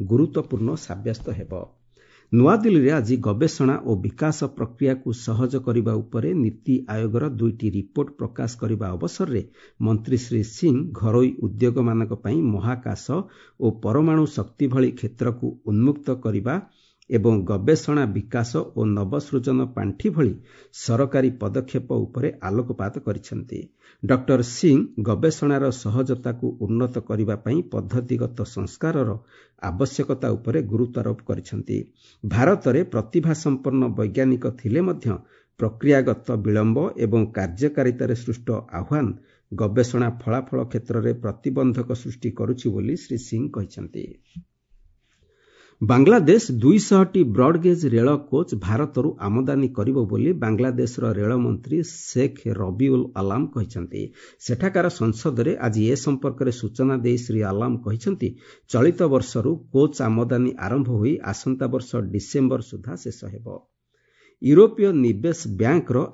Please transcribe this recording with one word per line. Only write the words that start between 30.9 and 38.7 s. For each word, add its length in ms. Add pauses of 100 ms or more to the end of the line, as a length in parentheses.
କରିଛନ୍ତି। 560 (480)
ଭାରତରେ 560
ପ୍ରତିଭାସମ୍ପନ୍ନ 1040
ବୈଜ୍ଞାନିକ 640
ଥିଲେ 300
ମଧ୍ୟ 360 (420)
ପ୍ରକ୍ରିୟାଗତ 720
ବିଳମ୍ବ 640
ଏବଂ 300
କାର୍ଯ୍ୟକାରିତାରେ 880
ସୃଷ୍ଟ 360
ଆହ୍ୱାନ 560 (480)